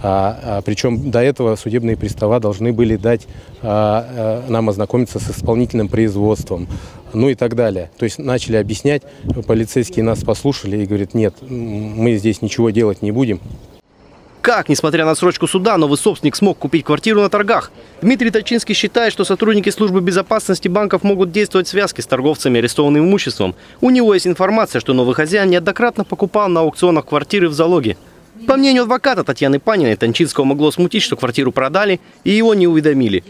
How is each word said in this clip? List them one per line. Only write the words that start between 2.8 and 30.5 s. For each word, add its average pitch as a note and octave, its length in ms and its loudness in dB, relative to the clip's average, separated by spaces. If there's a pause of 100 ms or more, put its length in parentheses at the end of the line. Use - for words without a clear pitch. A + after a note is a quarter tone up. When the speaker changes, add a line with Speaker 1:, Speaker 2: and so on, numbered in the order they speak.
Speaker 1:
дать, A2+ 300 -2 (360)
а, A2 840 -2
а, C3 60 -10
нам A2+ 180 0
ознакомиться G#2+ 520 -2
с - 100 -6
исполнительным A2+ 580 -2
производством, G2+ 800 -2 (460)
ну B2 160 2
и B2 40 0
так A#2 200 -2
далее. G2 420 -2
То - 80 -2
есть G#2+ 140 -4
начали B2+ 380 -2
объяснять, G#2+ 480 -2 (420)
полицейские A2+ 580 0
нас A2+ 180 -2
послушали G#2+ 600 -4
и - 20 0
говорят: G2+ 300 -4
«Нет, A2 260 0
м, C3 80 -20
мы A2 680 -2
здесь G#2 260 0
ничего A2+ 260 0
делать G#2+ 320 0
не G#2 100 -2
будем». A2+ 300 -2 (1000)
Speaker 2:
Как, A#3+ 280 0
несмотря D#3 360 0
на D#3+ 100 2
срочку F3 320 0
суда, F#3+ 320 0
новый D3 180 2
собственник - 380 0
смог G3 240 0
купить D3 260 -2
квартиру G#3 360 0
на G3 80 2
торгах? G3+ 420 0 (300)
Дмитрий A3+ 320 2
Тачинский A3 420 -2
считает, A3 380 0
что G3 120 -2
сотрудники G3+ 460 2
службы F#3+ 300 0
безопасности F#3+ 680 -2
банков F#3+ 380 0
могут F#3+ 260 2
действовать F#3+ 380 0
в - 20 -10
связке F#3+ 320 -4
с - 40 -10
торговцами C3 520 0
арестованным D3 460 2
имуществом. C3 500 0 (260)
У B3+ 100 4
него A#3 240 4
есть F3 120 0
информация, F#3+ 540 0
что C3 140 0
новый B2+ 200 2
хозяин F#3 340 0
неоднократно G3 540 0
покупал G3+ 460 -2
на E3 140 2
аукционах D#3+ 440 2
квартиры E3+ 420 0
в D3+ 40 -2
залоге. D#3 440 2 (520)
По C4+ 80 4
мнению C4+ 260 4
адвоката A#3+ 400 0
Татьяны C#3 380 0
Паниной, E3 340 2
Тончинского C3 500 0
могло C#3+ 280 2